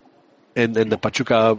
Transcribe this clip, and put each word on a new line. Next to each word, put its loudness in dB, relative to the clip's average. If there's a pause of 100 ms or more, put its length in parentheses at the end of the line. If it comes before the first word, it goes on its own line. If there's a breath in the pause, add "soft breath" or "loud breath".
(540 loud breath)
and, -2
and 0
the -4
Pachuca, 0